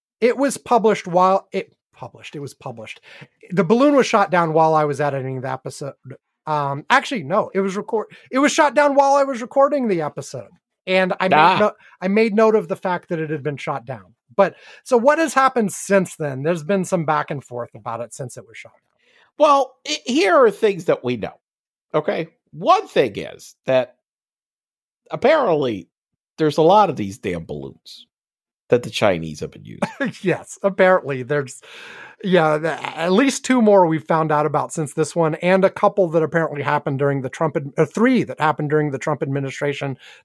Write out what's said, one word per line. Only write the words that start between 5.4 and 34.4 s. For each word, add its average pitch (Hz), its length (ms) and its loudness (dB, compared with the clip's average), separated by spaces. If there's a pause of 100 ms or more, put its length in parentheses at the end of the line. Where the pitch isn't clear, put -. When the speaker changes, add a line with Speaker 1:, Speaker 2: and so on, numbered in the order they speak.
Speaker 1:
the 131 100 -8
episode. 135 420 -10 (540)
Um, 143 420 -4
actually, 262 340 0
no, 170 300 -2
it 190 80 -2
was 196 160 -4
record-, - 360 -6 (180)
it 254 80 -2
was 277 120 2
shot 294 220 2
down 285 220 2
while 277 180 4
I 277 100 2
was 269 180 -6
recording 277 460 0
the 175 140 -2
episode. 139 480 -10 (380)
And 185 320 0
I 185 100 0
made - 60 0
Speaker 2:
Ah. 165 240 6
Speaker 1:
no-, 214 140 2 (280)
I 185 60 -4
made 214 260 2
note 220 220 4
of 208 120 0
the 185 80 -6
fact 180 340 -6
that 165 100 -4
it 156 100 -6
had 147 140 -6
been 143 140 -6
shot 139 280 -8
down. 113 300 -16 (200)
But, 190 200 2 (280)
so 247 140 2
what 285 220 2
has 320 140 0
happened 262 380 2
since 190 440 -2
then? 139 280 -6
There's 160 200 -2
been 185 220 -2
some 170 200 -2
back 151 260 -2
and 139 120 -10
forth 120 320 -12
about 117 260 -10
it 117 120 -14
since 127 240 -14
it 110 100 -20
was 113 100 -20
shot - 160 -20
down. - 240 -20 (400)
Speaker 2:
Well, 285 380 2 (120)
i-, 302 180 -4
here 339 300 2
are 254 160 6
things 196 340 -2
that - 180 0
we 123 140 -2
know. 92 220 -10 (540)
Okay? 165 360 -4 (220)
One 311 360 0
thing 117 300 0
is - 380 -14 (100)
that 127 320 0 (1120)
apparently 160 800 0 (480)
there's 151 200 0
a 170 60 4
lot 190 260 6
of 135 60 -4
these 101 220 -8
damn 85 280 -6
balloons - 640 -16 (600)
that 120 140 2
the - 60 -10
Chinese 82 520 -2
have 76 100 -10
been 50 140 -20
using. - 160 -18 (180)
Speaker 1:
<laughs> - 220 -6
Yes, - 420 -6
apparently 185 600 0
there's, 135 380 -6 (600)
yeah, 165 340 2
th-, 156 220 -6 (160)
at 165 160 -2
least 262 320 0
two 254 180 2
more 202 240 6
we've 160 220 -2
found 160 240 0
out 151 140 0